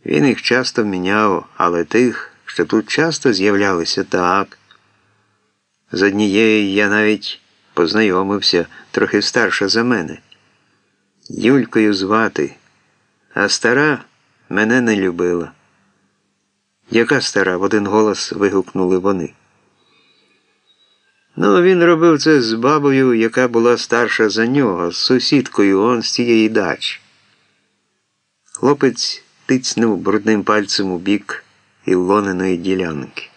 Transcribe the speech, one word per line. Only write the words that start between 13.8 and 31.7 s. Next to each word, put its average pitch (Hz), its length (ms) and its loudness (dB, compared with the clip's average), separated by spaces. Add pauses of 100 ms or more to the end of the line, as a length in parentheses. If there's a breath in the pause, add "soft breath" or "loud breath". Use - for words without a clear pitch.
мене 110 320 0
не 113 160 0
любила». 87 560 -2 (1400)
«Яка 117 300 2
стара?» — 92 380 -2
в 95 40 -2
один 101 240 0
голос 107 460 0
вигукнули 95 680 0
вони. 90 360 -4 (2000)
Ну, 190 220 4
він 180 220 4
робив 165 380 4
це 151 200 4
з 113 100 -2
бабою, 135 600 2
яка 113 340 0
була 117 300 2
старша 117 500 0
за 110 180 0
нього, 98 440 0
з - 60 -12
сусідкою, 107 880 0
он 117 200 0
з - 100 -6
тієї 113 360 2
дачі. 101 520 -4 (1500)
Хлопець - 680 -2 (240)
тицьнув 117 520 -2
брудним 101 460 0
пальцем 101 480 -2
у 87 60 -4
бік 98 460 -6 (420)